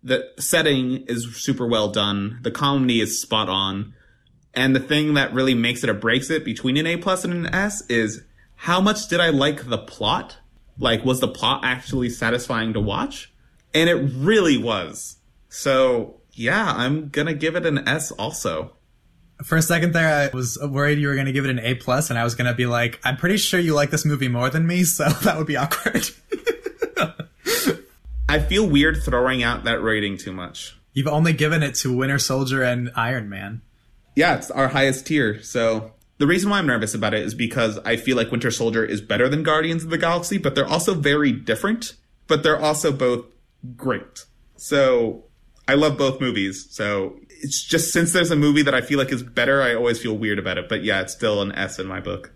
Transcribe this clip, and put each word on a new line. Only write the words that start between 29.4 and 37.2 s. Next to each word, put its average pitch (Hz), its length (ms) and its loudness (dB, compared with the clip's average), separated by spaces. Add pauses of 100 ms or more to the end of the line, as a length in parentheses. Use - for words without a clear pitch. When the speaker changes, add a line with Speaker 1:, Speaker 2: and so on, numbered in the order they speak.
Speaker 1:
out 117 200 0
that 117 180 0
rating 104 360 0
too 95 160 -10
much. - 420 -14 (180)
Speaker 2:
You've 135 140 0
only 156 260 4
given 151 300 2
it 139 120 -2
to 127 200 0
Winter 135 240 0
Soldier 131 440 0
and 123 320 0
Iron 117 340 -2
Man. 101 320 -10 (540)
Speaker 1:
Yeah, 156 220 4
it's - 140 -10
our 135 180 2
highest 135 380 0
tier, 113 360 0
so 113 500 -2 (240)
the 143 100 4
reason 180 220 2
why 202 80 2
I'm 180 80 0
nervous 110 300 0
about 107 180 -2
it 107 100 -2